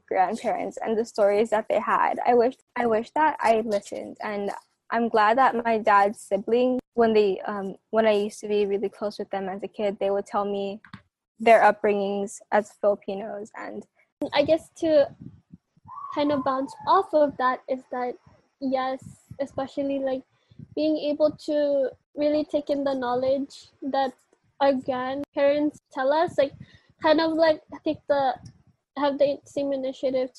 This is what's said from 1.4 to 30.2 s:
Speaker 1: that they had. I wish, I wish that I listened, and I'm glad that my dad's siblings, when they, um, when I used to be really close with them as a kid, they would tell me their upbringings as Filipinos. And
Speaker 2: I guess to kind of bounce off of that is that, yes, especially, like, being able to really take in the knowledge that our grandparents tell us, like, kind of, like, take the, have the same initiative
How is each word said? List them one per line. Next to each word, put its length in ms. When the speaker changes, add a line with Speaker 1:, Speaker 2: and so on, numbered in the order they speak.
Speaker 1:
that 180
they 100
had. 460
I 80
wish, 220
I 120
wish 240
that 280
I 220
listened, 640
and 260
I'm 180
glad 300
that 260
my 140
dad's 420
siblings, 640
when 180
they, 280
um, 340
when 160
I 60
used 260
to 80
be 180
really 240
close 300
with 100
them 180
as 140
a 60
kid, 320
they 100
would 160
tell 200
me 360
their 180
upbringings 800
as 280
Filipinos. 760
And 260
Speaker 2:
I 120
guess 340
to 320
kind 180
of 120
bounce 280
off 280
of 220
that 300
is 120
that, 220
yes, 440
especially, 580
like, 240
being 220
able 340
to 580
really 300
take 240
in 140
the 100
knowledge 800
that 320
our 140
grandparents 1040
tell 220
us, 240
like, 160
kind 180
of, 140
like, 300
take 240
the, 280
have 200
the 280
same 280
initiative 640